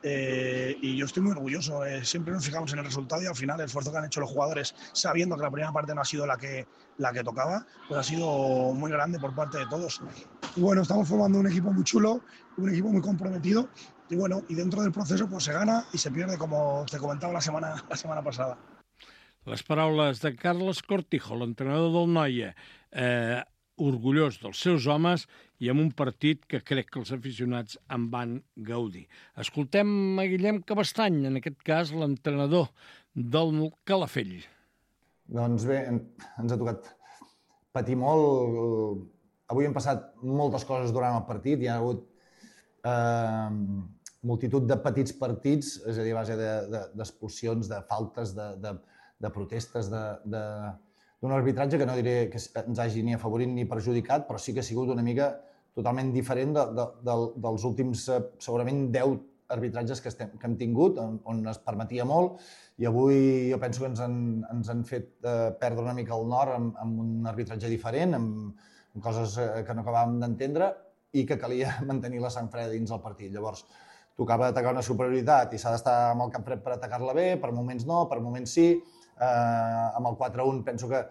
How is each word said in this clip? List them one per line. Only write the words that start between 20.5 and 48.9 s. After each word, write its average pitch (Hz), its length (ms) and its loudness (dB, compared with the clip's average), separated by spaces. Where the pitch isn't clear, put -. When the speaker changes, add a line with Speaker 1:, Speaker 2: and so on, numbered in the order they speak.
Speaker 2:
Cortijo, 165 540 -2
l'entrenador 135 560 0
del 170 200 4
Noia, 127 420 2
eh, 123 500 0
orgullós 135 680 2
dels 104 180 -10
seus 160 260 4
homes 160 400 4
i 120 80 0
amb 147 120 4
un 160 140 4
partit 147 500 0
que 131 160 -4
crec 131 300 -2
que 135 80 -6
els 110 140 -6
aficionats 123 640 -4
en 120 200 -2
van 120 240 -4
gaudir. 110 500 -6
Escoltem 196 800 2
a 190 100 2
Guillem 190 320 2
Cabestany, 202 640 2
en 135 140 0
aquest 143 260 -8
cas 160 260 2
l'entrenador 143 760 2
del 156 560 2
Calafell. 139 520 0
Speaker 3:
Doncs 117 400 0
bé, 135 140 2
en-, 120 140 0
ens 117 120 -2
ha 110 80 -2
tocat 117 280 -6
patir 127 240 0
molt. 117 1120 2
Avui 135 160 2
han 139 100 0
passat 131 360 -2
moltes 135 420 0
coses 127 300 -2
durant 123 240 2
el 101 100 -4
partit. 127 320 0
Hi 123 80 0
ha 117 120 0
hagut, 120 260 -2
eh, 117 680 0
multitud 120 440 2
de 135 120 4
petits 131 400 0
partits, 139 640 0
és 110 140 -2
a 113 60 -2
dir, 113 100 0
a 113 80 -2
base 110 160 -4
de, 110 120 -2
de, 107 100 -4
d'expulsions, 110 720 -4
de 104 120 -6
faltes, 107 460 -4
de, 104 120 -8
de, 104 100 -6